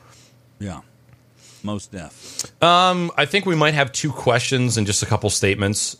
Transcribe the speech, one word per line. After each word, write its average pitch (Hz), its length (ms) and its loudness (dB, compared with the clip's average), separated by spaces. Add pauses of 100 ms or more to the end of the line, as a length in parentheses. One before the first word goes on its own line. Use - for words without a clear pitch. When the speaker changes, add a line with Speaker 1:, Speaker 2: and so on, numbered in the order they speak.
(580)
Speaker 1:
Yeah. 92 240 -10 (840)
Most 101 280 -8
def. - 680 -14
Speaker 2:
Um, 175 540 4
I 147 100 2
think 190 200 -2
we 180 100 2
might 151 180 4
have 139 200 0
two 151 180 -4
questions 123 640 0
and 107 80 2
just 104 160 0
a 107 40 -2
couple 104 240 0
statements. 98 720 0